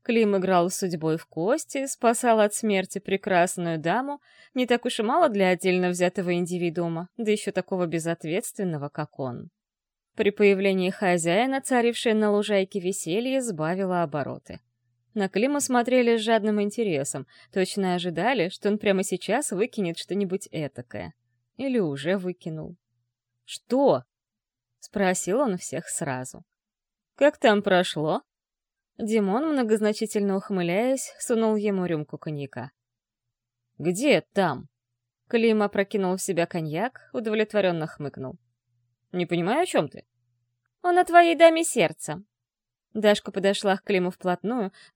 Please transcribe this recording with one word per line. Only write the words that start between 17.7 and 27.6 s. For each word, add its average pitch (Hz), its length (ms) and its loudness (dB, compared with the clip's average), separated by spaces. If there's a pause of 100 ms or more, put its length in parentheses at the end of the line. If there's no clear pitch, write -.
ожидали, 180 560 -2
что - 180 -6
он 208 80 0
прямо 196 260 0
сейчас 196 480 -4
выкинет 190 460 -4
что-нибудь 190 560 -4
этакое. - 600 -10 (420)
Или 254 220 -2
уже 156 400 -2
выкинул. 175 580 -10 (720)
«Что?» — 233 580 0 (760)
спросил 190 600 0
он 214 160 0
всех - 320 -10
сразу. 131 560 -8 (720)
«Как 285 220 4
там 208 240 4